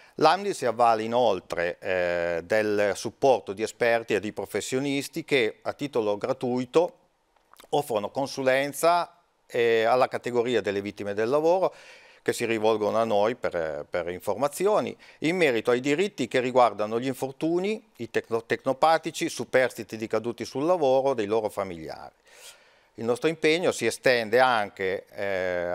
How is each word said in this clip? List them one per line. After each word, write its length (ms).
L'amnil 380
si 140
avvale 340
inoltre, 760
eh, 640
del 500
supporto 600
di 100
esperti 500
e 60
di 120
professionisti 920
che 380
a 100
titolo 420
gratuito 840
offrono 420
consulenza, 1040
eh, 380
alla 220
categoria 540
delle 200
vittime 340
del 140
lavoro 440
che 120
si 100
rivolgono 540
a 80
noi 300
per, 540
per 200
informazioni 840
in 180
merito 340
ai 80
diritti 480
che 140
riguardano 580
gli 80
infortuni, 880
i 160
tecno-, 320
tecnopatici, 840
superstiti 680
di 100
caduti 380
sul 220
lavoro 480
dei 120
loro 220
familiari. 640
Il 100
nostro 240
impegno 420
si 140
estende 560
anche, 640
eh, 680